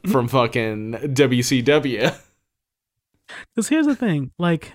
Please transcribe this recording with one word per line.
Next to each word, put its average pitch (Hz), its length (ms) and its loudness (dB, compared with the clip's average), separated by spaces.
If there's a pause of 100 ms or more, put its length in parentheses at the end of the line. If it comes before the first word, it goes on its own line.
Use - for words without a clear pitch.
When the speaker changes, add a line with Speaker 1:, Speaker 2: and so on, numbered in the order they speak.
Speaker 1:
<laughs> - 40 -10
Speaker 2:
from 131 220 0
fucking 113 840 -2
W 127 300 4
C 127 200 0
W." 135 460 2 (1500)
Speaker 1:
'Cause 226 120 -2
here's 311 180 2
the 285 100 2
thing. 156 420 -2
Like, 170 360 -2